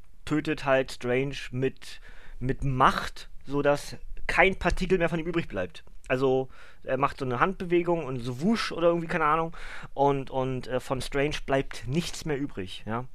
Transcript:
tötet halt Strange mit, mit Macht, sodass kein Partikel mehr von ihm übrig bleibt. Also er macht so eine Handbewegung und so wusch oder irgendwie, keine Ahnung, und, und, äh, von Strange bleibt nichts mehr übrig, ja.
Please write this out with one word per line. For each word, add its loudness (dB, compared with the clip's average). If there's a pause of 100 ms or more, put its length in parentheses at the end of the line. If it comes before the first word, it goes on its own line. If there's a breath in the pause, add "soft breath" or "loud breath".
(240)
tötet 0
halt 4
Strange 0 (160)
mit, -2 (400 loud breath)
mit 0
Macht, 4 (160)
sodass 0 (320)
kein 6
Partikel 2
mehr 2
von 0
ihm -2
übrig 0
bleibt. -4 (260)
Also 4 (360 loud breath)
er -2
macht 0
so -4
eine 0
Handbewegung 2
und -4
so -4
wusch 0
oder 4
irgendwie, 2
keine 0
Ahnung, 2 (400 loud breath)
und, 2
und, -2
äh, -2
von -2
Strange 0
bleibt 0
nichts -2
mehr -2
übrig, -6
ja. -4 (100)